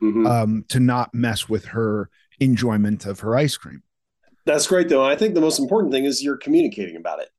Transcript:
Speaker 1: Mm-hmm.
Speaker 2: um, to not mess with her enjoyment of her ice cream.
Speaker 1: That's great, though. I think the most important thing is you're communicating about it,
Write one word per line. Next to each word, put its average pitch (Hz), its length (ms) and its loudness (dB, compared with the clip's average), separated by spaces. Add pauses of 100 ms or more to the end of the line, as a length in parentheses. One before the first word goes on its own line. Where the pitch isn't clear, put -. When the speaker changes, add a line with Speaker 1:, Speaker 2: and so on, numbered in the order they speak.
Speaker 1:
Mm-hmm. 110 260 2
Speaker 2:
um, 110 420 0
to 131 100 -2
not 123 360 2
mess 117 340 -2
with 107 160 -4
her 107 460 -4 (280)
enjoyment 107 680 2
of 98 140 -8
her 110 140 -2
ice 143 220 0
cream. 71 260 -18 (600)
Speaker 1:
That's 147 240 0
great, 180 200 2
though. 135 160 4
I 139 120 2
think 214 180 0
the 170 60 2
most 156 180 2
important 151 340 0
thing 135 120 0
is 135 180 -2
you're 139 140 -4
communicating 113 580 0
about 82 240 -8
it, - 200 -12